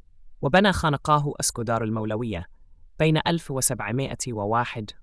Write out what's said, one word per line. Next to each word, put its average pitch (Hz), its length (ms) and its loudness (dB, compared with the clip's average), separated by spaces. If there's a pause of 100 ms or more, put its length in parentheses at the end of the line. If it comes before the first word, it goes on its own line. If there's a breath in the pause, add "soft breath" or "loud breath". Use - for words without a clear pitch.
(420)
وبنى 180 320 4
خانقاه 147 640 2
أسكودار 113 440 -2
المولوية 110 640 -4 (540)
بين 156 180 4 (100)
ألف 165 240 -2
وسبعمائة 123 680 -2 (100)
وواحد 110 640 -2 (120)